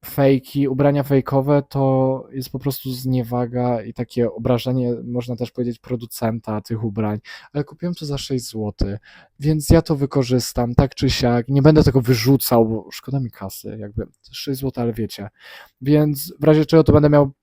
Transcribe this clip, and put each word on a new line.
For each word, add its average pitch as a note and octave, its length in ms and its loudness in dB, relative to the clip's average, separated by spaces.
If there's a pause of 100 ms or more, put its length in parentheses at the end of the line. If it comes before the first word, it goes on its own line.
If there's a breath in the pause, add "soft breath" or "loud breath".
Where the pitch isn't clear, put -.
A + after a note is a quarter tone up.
fejki, C#3 640 0
ubrania C#3+ 340 2
fejkowe C#3 680 2
to C3 640 0
jest C3 180 -10
po C3+ 80 -10
prostu C3 340 -6
zniewaga B2 880 -2
i G2+ 120 -12
takie A#2+ 380 -2
obrażenie, B2 600 -2 (120)
można A#2+ 320 -6
też A#2 140 -6
powiedzieć, A#2+ 280 -6
producenta A2+ 840 -6
tych A2 240 -6
ubrań. G#2+ 340 -2 (340 loud breath)
Ale C#3+ 120 -4
kupiłem F3 300 -8
to D#3 120 -12
za C#3+ 120 -6
sześć B2+ 260 -6
złotych, G#2 540 -4 (420 soft breath)
więc D3+ 300 0
ja E3 120 8
to D#3+ 140 -2
wykorzystam B2 760 -2
tak C3+ 200 2
czy C3+ 160 0
siak. A#2+ 380 0
Nie C#3 140 2
będę D#3 220 6
tego C3+ 160 2
wyrzucał, A#2 680 2
bo A2 240 -6
szkoda C3+ 280 -6
mi A#2+ 100 -6
kasy, G#2 500 -14
jakby G#2 260 -8 (260)
sześć C3 280 -8
złotych, C3 220 -4
ale A#2 100 -2
wiecie. G2+ 360 -8 (520 loud breath)
Więc D3 600 0
w D3 40 -4
razie D#3 220 6
czego D#3+ 180 6
to D#3 80 4
będę D3 180 6
miał C#3+ 200 4 (120)